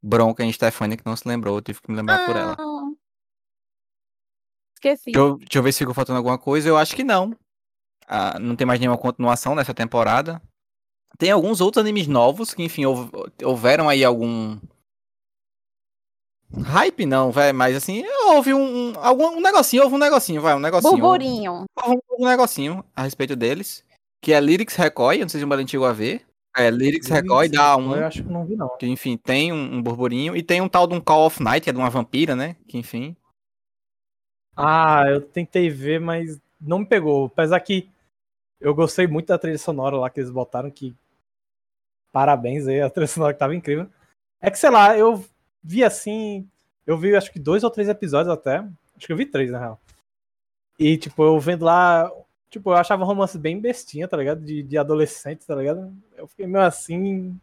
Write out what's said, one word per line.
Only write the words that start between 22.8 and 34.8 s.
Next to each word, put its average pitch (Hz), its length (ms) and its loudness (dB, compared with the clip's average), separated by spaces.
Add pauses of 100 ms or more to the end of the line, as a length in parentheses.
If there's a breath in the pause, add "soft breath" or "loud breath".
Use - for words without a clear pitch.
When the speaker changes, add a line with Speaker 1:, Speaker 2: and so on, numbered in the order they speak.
Speaker 1:
a 131 60 -6
respeito 135 340 -4
deles, 127 480 -4 (380)
que 156 100 0
é 147 80 6
Lyrics 170 360 2
Recoil, 165 460 2
não 180 80 -6
sei 151 100 -6
se 143 60 -6
o - 20 -6
Marinho 135 200 -2
chegou 131 200 0
a 123 60 2
ver. 113 320 -6 (300)
É, 120 140 4
Lyrics 131 380 0
Speaker 3:
Lyrics - 20 -8
Speaker 1:
Recoil 156 420 2
da 147 60 0
Speaker 3:
Recoil, 143 40 4
Speaker 1:
A 143 160 6
um, 135 200 -2
Speaker 3:
eu 156 80 -2
acho 160 180 -8
que - 80 -12
não 170 140 -6
vi, 196 100 -6
não. 127 220 -8
Speaker 1:
que, 127 80 -10
enfim, 127 320 -4
tem 139 340 -2
um, 135 260 -6
um 120 60 -4
burburinho. 123 540 -4
E 170 60 -4
tem 175 180 0
um 185 80 -2
tal 180 180 4
de 170 60 -4
um 170 80 -4
Call 156 240 4
of 156 180 0
Night, 127 200 0
que - 60 -4
é 131 40 -2
de 123 60 -4
uma 127 100 0
vampira, 131 460 -2
né? 151 200 -6 (120)
Que, - 100 -10
enfim. 123 400 -10 (1400)
Speaker 3:
Ah, 156 540 4